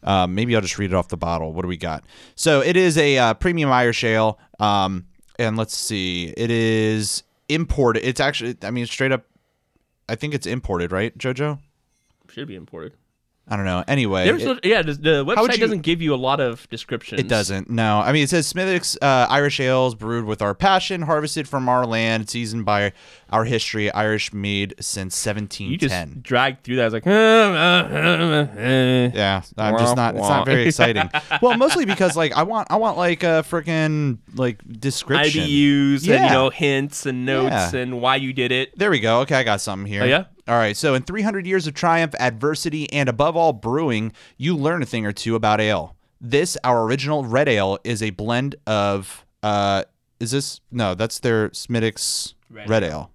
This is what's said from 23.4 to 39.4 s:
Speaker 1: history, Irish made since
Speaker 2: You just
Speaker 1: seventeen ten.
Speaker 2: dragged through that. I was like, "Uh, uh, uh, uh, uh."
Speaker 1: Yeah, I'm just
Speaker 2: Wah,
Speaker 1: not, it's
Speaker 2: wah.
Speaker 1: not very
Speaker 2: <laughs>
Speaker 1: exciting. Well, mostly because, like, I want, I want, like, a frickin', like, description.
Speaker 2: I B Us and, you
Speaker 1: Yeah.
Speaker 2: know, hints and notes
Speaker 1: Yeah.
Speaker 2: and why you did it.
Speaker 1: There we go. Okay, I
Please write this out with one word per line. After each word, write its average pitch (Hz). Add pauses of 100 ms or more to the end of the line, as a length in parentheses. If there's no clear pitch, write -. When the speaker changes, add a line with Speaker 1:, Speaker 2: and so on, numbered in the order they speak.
Speaker 1:
history, 110
Irish 107
made 101
since -
Speaker 2:
You 95
just -
Speaker 1:
seventeen 107
ten. 90
Speaker 2:
dragged 127
through 123
that. 127
I -
was 110
like, 113
"Uh, 175
uh, 202
uh, 156 (100)
uh, 101
uh." 127
Speaker 1:
Yeah, 98 (160)
I'm 107
just 117
Speaker 2:
Wah, 120
Speaker 1:
not, 117
it's 104
Speaker 2:
wah. 101 (100)
Speaker 1:
not 98
very 127
Speaker 2:
<laughs> -
Speaker 1:
exciting. 143 (320)
Well, 233
mostly 311
because, 185
like, 160
I 139
want, 214
I 180
want, 214
like, 175
a 160
frickin', 156 (180)
like, 123 (180)
description. 139
Speaker 2:
I -
B 143
Us 131
and, 160
you 214
Speaker 1:
Yeah. -
Speaker 2:
know, 131
hints 139
and 127
notes 131
Speaker 1:
Yeah. -
Speaker 2:
and 123
why 131
you 135
did 127
it. 131
Speaker 1:
There 202
we 139
go. 113
Okay, 135
I 131